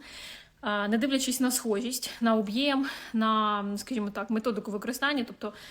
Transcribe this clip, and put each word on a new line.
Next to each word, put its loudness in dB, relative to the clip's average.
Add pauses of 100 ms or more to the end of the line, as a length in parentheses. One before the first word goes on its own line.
(600)
а, 0
не 4
дивлячись 2
на 4
схожість, -2 (100)
на 6
об'єм, 2 (260)
на, 4 (120)
скажімо -4
так, -6
методику 0
використання, 0
тобто -8 (180)